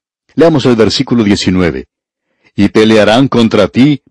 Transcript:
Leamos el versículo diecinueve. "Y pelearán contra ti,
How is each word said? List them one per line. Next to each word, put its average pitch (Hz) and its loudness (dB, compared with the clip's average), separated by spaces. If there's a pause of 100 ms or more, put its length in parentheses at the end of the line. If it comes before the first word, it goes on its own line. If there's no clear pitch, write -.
(340)
Leamos 160 0
el 123 2
versículo 113 -2
diecinueve. 90 -2 (680)
"Y 101 -2
pelearán 110 2
contra 107 0
ti, 139 0